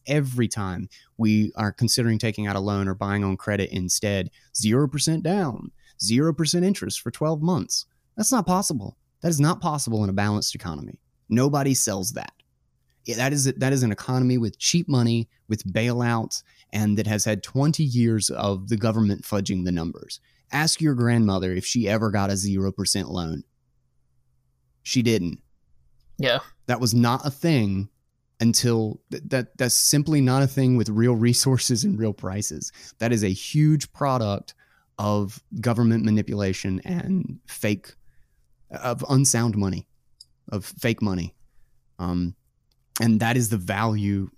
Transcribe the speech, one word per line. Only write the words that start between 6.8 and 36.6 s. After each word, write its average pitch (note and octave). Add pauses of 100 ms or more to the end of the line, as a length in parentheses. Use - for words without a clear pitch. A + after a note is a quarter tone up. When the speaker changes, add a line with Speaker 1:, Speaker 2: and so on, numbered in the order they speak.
Speaker 1:
for B2
twelve D3+
months. E3 (300)
That's A3
not A3+
possible. F3 (240)
That E3+
is D3+
not D#3+
possible C#3
in G2
a F#2+
balanced G#2
economy. D2 (320)
Nobody C3+
sells G2
that. - (720)
Yeah, A2+
that C3
is, C#3
that C3+
is C3
an A2
economy B2+
with A2
cheap -
money, A#2 (200)
with G#2+
bailouts, A#2 (300)
and G#2
that G#2+
has G#2+
had G#2+
twenty D3
years A#2
of G2
the A#2
government G#2+
fudging G2
the F#2
numbers. - (320)
Ask D3+
your D3+
grandmother G#2+
if F#2
she A#2+
ever G#2+
got G2
a G2
zero F#2+
percent F#2+
loan. E2+ (1400)
She -
didn't. G2 (800)
Speaker 2:
Yeah. B2+ (260)
Speaker 1:
That B2
was A#2+
not A#2+
a C#3
thing G#2 (520)
until A2+ (100)
th-, -
that, B2+
that's B2
simply D3
not C3
a C#3
thing C3
with G#2+
real A2+
resources A#2+
and G#2
real A2
prices. F#2+ (260)
That A#2
is G#2+
a G2
huge D3+
product A#2+ (440)
of G#2 (180)
government A2+
manipulation G2+